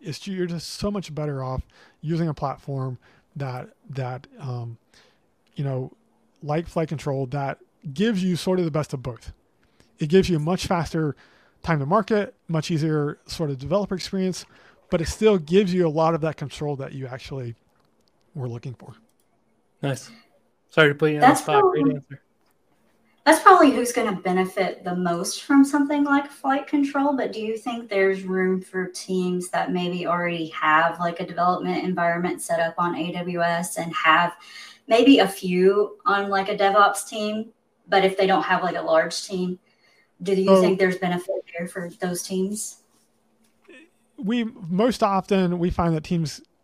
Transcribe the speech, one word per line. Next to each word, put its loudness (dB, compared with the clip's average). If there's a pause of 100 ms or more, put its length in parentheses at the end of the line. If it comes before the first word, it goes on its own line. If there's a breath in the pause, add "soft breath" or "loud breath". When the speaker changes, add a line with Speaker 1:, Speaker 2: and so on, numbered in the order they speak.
Speaker 1:
it's, -12
you're -4
just -8
so -4
much -8
better -6
off -6 (400 soft breath)
using -2
a -4
platform -6 (360 soft breath)
that, -8 (180)
that, -8 (120)
um, -8 (760 soft breath)
you -6
know, -4 (520)
like -2
Flight -2
Control, -4
that -6 (340)
gives 0
you 0
sort -2
of 0
the -4
best -4
of -6
both. -12 (680)
It -2
gives 6
you 2
a 2
much -2
faster -2 (460 soft breath)
time 0
to -2
market, 0 (140)
much -2
easier 0
sort -6
of -6
developer -2
experience, -4 (460 soft breath)
but 0
it -4
still 4
gives 2
you 2
a 0
lot 2
of -2
that -4
control -8
that -12
you -10
actually -12 (800)
were -8
looking -10
for. -20 (880)
Speaker 2:
Nice. -4 (580)
Sorry 6
to 0
put 0
you -2
on -4
the 10
Speaker 3:
That's 6
Speaker 2:
spot. 2
Great 2
Speaker 3:
probably, 0
Speaker 2:
answer. -14 (1000)
Speaker 3:
that's 6
probably 10
who's 0
gonna 0
benefit -2
the -4
most -2
from 8
something 2
like 0
Flight -2
Control, 0
but -2
do -10
you -4
think -8
there's 2
room 0
for -6
teams -4
that -2
maybe -4
already -2
have, 0
like, -4
a -8
development -2
environment -2
set -2
up -2
on -2
A -6
W -4
S -2
and -6
have 2 (520 loud breath)
maybe 8
a 4
few 2
on, 0
like, -2
a -4
DevOps 4
team, -6 (420)
but 4
if 2
they 4
don't 2
have, 0
like, -2
a -4
large 0
team, -4 (640)
do -4
you 2
Speaker 1:
So 8
Speaker 3:
think 2
there's 2
benefit -4 (140)
there -8
for -10 (100)
those -4
teams? -6 (1400)
Speaker 1:
We, -2
most -2
often 2
we 0
find 0
that -4
teams -4 (240)